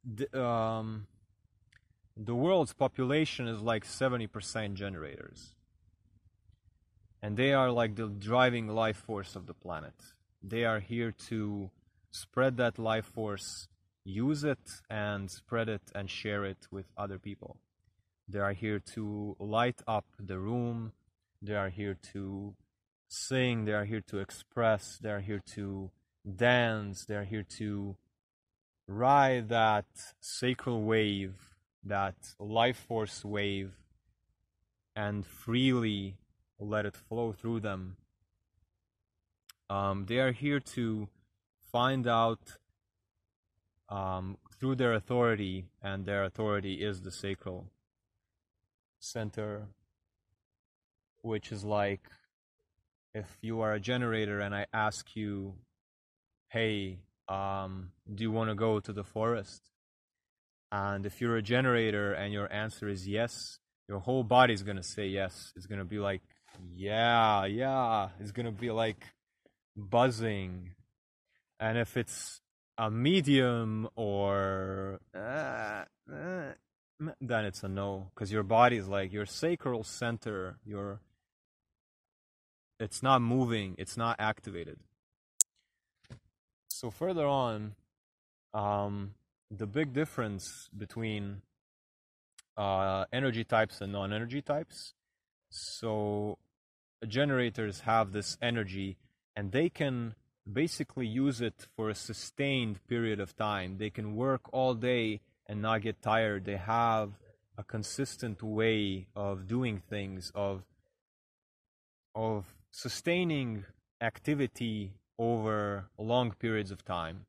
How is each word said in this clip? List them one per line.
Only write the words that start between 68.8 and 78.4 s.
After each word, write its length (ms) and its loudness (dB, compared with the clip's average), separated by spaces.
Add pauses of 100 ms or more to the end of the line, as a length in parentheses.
buzzing. 1000 2 (840)
And 180 0
if 200 0
it's 440 -6 (360)
a 120 0
medium 1080 4
or, 1080 0 (120)
uh, 720 -6 (260)
uh, 420 -8 (640)
then 260 0
it's 160 -6
a 60 -6
no, 480 -4
'cause 160 -6
your 120 2